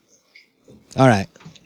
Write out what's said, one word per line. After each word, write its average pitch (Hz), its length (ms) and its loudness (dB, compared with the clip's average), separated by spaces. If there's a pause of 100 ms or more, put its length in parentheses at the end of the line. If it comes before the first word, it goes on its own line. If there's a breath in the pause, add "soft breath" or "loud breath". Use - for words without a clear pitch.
(960)
All 131 120 2
right. 98 180 -2 (400)